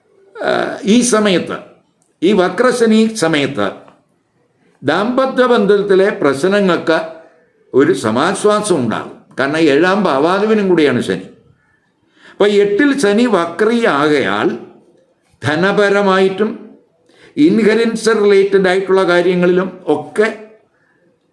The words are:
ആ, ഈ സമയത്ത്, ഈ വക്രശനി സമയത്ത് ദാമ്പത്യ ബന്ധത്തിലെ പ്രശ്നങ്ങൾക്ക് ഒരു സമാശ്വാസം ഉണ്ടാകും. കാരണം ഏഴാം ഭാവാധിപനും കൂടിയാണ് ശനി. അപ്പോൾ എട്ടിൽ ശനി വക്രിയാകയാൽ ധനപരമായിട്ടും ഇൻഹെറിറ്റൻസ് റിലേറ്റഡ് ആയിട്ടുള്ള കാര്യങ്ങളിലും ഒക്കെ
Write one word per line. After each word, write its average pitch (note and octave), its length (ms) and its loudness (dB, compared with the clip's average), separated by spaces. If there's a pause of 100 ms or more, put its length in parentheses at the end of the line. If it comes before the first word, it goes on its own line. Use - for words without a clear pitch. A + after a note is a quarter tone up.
(360)
ആ, - 480 -6
ഈ A3+ 180 2
സമയത്ത്, G3 560 0 (640)
ഈ G3+ 100 4
വക്രശനി A3 800 0
സമയത്ത് C#3 560 -2 (1120)
ദാമ്പത്യ B3 600 -2
ബന്ധത്തിലെ G3+ 640 2
പ്രശ്നങ്ങൾക്ക് F3 920 0 (720)
ഒരു C#3+ 200 2
സമാശ്വാസം F#3 840 -2
ഉണ്ടാകും. G#2 420 -6 (220)
കാരണം C#3 180 -2
ഏഴാം E3 460 2
ഭാവാധിപനും F#3+ 680 0
കൂടിയാണ് C#3+ 320 2
ശനി. F#2 260 -6 (1040)
അപ്പോൾ G3+ 180 0
എട്ടിൽ G#3 500 0
ശനി G3+ 260 2
വക്രിയാകയാൽ E3 1300 0 (840)
ധനപരമായിട്ടും F#3+ 1400 0 (580)
ഇൻഹെറിറ്റൻസ് G#3+ 720 2
റിലേറ്റഡ് G3 580 2
ആയിട്ടുള്ള F#3+ 360 0
കാര്യങ്ങളിലും F3 840 0
ഒക്കെ G3+ 580 -4 (880)